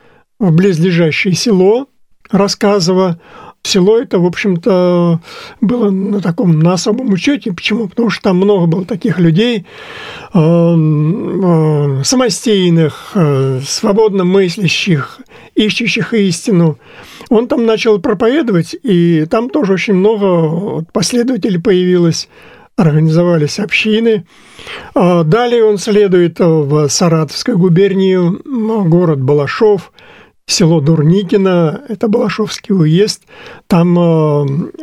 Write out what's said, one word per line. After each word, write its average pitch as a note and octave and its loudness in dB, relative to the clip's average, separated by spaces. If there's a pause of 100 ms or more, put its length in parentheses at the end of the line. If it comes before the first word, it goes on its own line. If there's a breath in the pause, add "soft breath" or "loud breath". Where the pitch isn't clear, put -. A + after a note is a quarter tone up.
(400 soft breath)
в F#3 2
близлежащее E3+ 0
село G#3 2 (440)
Рассказово. F#3+ 0 (440 loud breath)
Село G#3 2
это, B3+ -2
в F3 2
общем-то, F3 0 (420 loud breath)
было A3 0
на G3 -4
таком, E3+ 0
на E3+ 2
особом A#3 -2
учёте. G#3+ -2
Почему? G#3+ -4
Потому A#3 -2
что - -8
там F#3+ 0
много F#3+ 2
было F3+ -2
таких F#3 -4
людей, F#3+ 2 (680 loud breath)
эм, D#3+ 2
э, C#3 -4
самостийных, F#3 0
э, C3+ 0
свободно G3+ 0
мыслящих, F3+ -2 (340 loud breath)
ищущих A3+ -2
истину. F3+ 0 (520 loud breath)
Он A#3+ 0
там B3+ -2
начал A3 0
проповедовать, A3 -2
и E3+ 2
там A3+ -2
тоже G#3+ 0
очень F#3 -2
много G3+ 2 (240)
вот E3 -6
последователей A#3 -2
появилось, F3+ 0 (480 loud breath)
организовались D#3+ 2
общины. A3 0 (720 loud breath)
А F3 2
далее A#3 2
он G#3 2
следует F#3 2
в D3+ 2
Саратовскую E3 0
губернию, F#3 2
м, A3 -2
город E3 2
Балашов, D3 0 (540 loud breath)
село E3 2
Дурникино, E3+ 0
это A3 -4
Балашовский G#3+ -4
уезд. F3 0 (420 loud breath)
Там, F3 2
э, D#3 2 (380)